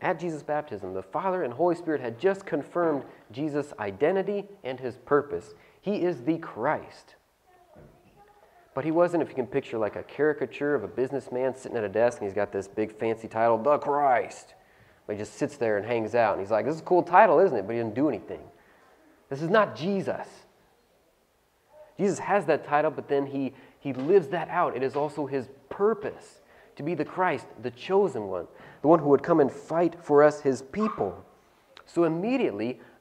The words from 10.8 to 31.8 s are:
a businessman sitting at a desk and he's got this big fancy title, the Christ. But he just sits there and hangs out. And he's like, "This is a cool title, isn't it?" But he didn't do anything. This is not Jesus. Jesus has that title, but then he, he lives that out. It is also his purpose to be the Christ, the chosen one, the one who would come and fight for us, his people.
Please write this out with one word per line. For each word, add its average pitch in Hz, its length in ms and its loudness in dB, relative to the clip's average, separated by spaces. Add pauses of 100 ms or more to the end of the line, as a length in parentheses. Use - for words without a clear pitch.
a 95 40 -8
businessman 127 680 -4
sitting - 200 -10
at 113 60 -2
a 101 60 -2
desk 113 300 2
and 104 100 -6
he's 95 60 -8
got 101 180 -2
this 98 160 -4
big 107 240 -4
fancy 113 340 -4
title, 113 320 2
the 135 200 2
Christ. 143 760 0 (520)
But 104 100 -6
he - 20 -8
just 104 160 -8
sits - 220 -4
there 110 200 0
and 101 80 -2
hangs 113 300 -2
out. 113 200 4
And 82 60 -4
he's 98 120 -2
like, 107 120 2
"This 151 120 -2
is 160 40 -12
a - 40 -18
cool 175 180 4
title, 175 380 6
isn't 160 180 4
it?" 95 80 -4
But 113 60 -6
he 117 60 -2
didn't 113 160 -4
do 143 140 2
anything. 98 400 -8 (800)
This 139 140 -8
is 170 80 -4
not 202 240 4
Jesus. 151 720 -4 (1500)
Jesus 180 220 0
has 180 260 0
that 147 180 0
title, 147 280 0
but 127 160 -10
then 139 180 0
he, 135 260 -6 (280)
he 139 120 -6
lives 139 360 2
that - 200 -4
out. 160 280 -2
It 127 80 -2
is 123 100 -4
also 147 320 -4
his 127 220 -4 (200)
purpose - 720 -4 (360)
to 143 80 -10
be 170 100 -4
the 147 100 -4
Christ, 170 420 -2 (140)
the 117 120 -6
chosen 175 560 0
one, 90 180 -4 (340)
the 143 80 2
one 165 120 8
who 147 80 0
would 135 140 6
come 170 180 4
and 131 120 4
fight 165 500 -2
for 147 200 8
us, 147 200 6
his 131 200 0
people. 113 640 -4 (600)